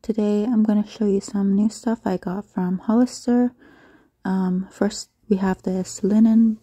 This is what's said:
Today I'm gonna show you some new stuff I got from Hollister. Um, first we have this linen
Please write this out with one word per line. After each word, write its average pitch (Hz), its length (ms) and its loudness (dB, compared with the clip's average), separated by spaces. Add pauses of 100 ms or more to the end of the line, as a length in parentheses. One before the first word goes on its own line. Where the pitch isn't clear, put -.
Today 208 420 -2
I'm 220 180 2
gonna 208 240 2
show - 200 -6
you 196 140 2
some 196 340 -2
new 214 140 2
stuff 226 360 -4
I 190 120 -2
got 185 300 -8
from 185 320 -4
Hollister. 247 760 0 (720)
Um, 190 460 -2
first - 400 -4 (180)
we 196 80 4
have 190 260 -2
this 185 400 -6
linen 220 600 4